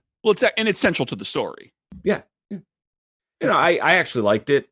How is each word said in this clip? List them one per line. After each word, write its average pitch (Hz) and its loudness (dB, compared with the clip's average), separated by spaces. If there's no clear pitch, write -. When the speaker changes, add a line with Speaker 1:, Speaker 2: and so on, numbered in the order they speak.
Speaker 1:
Well, 214 2
it's, 196 0
and 220 0
it's 196 -2
central 170 0
to - -8
the 98 -12
story. - -8
Speaker 2:
Yeah. 196 -2
Yeah. 196 -12
You - 0
know, 196 2
I, 160 4
I 156 2
actually 156 -2
liked 107 2
it. 139 0